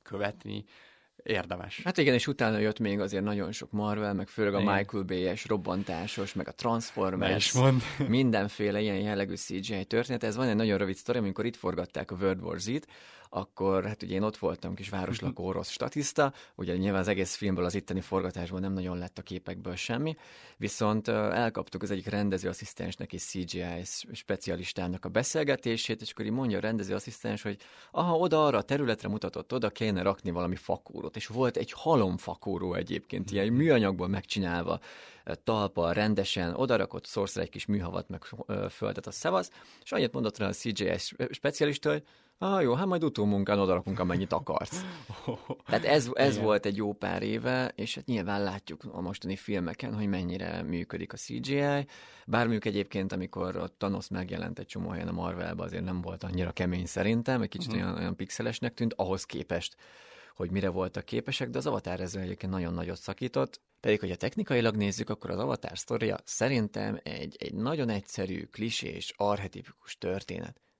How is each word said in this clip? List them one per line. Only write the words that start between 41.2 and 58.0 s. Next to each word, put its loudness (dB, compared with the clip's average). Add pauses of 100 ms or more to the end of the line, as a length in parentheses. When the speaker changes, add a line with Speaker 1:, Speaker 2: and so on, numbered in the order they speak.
Speaker 2:
specialista, 0
hogy 0 (400)
„Ah, 2
jó, 6
hát 2
majd 2
utómunkán 4
odarakunk, 4
amennyit 2
akarsz.” -2 (400)
Speaker 1:
<laughs> -8
Speaker 2:
Tehát 2
ez, 6
ez 6
Speaker 1:
Igen. 2
Speaker 2:
volt 6
egy 2
jó 0
pár -2
éve, 0
és -4
hát -10
nyilván 0
látjuk -4 (100)
a -6
mostani -4
filmeken, -4
hogy 0
mennyire -2
működik -6
a -12
C -10
G -6
I. 2 (400)
Bár 2
mondjuk 2
egyébként, -2
amikor -4
a -4
Thanos -2
megjelent -4
egy -10
csomó -6
helyen -4
a -4
Marvelbe, -4
azért -6
nem -2
volt -8
annyira -2
kemény 0
szerintem, 2
egy -2
kicsit -6
Speaker 1:
Mhm. 0
Speaker 2:
olyan, -2
olyan -2